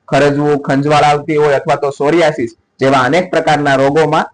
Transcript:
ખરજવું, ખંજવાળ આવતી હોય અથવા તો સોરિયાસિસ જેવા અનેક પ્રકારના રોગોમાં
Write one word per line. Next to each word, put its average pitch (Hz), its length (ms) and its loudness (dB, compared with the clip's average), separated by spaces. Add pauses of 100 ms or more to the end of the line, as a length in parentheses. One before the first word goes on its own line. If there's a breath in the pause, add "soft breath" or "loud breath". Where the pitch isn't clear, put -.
ખરજવું, 143 520 0
ખંજવાળ 147 440 0
આવતી 147 320 0
હોય 147 200 2
અથવા 143 200 -2
તો 139 160 -4
સોરિયાસિસ 151 640 -2 (240)
જેવા 135 180 2
અનેક 147 340 0
પ્રકારના 147 440 0
રોગોમાં 151 580 0